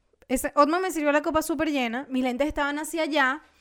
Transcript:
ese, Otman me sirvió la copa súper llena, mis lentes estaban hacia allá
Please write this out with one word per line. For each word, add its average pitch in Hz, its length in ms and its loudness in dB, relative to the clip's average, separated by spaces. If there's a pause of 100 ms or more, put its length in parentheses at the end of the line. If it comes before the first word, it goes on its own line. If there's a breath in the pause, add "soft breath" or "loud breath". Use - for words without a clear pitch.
(280)
ese, 262 280 -2
Otman 294 260 4
me 370 100 -2
sirvió 294 200 0
la 294 100 4
copa 311 220 0
súper 311 260 -2
llena, 262 400 -2
mis 254 140 0
lentes 262 240 0
estaban 294 320 -2
hacia 311 240 -4
allá 285 400 0 (180 soft breath)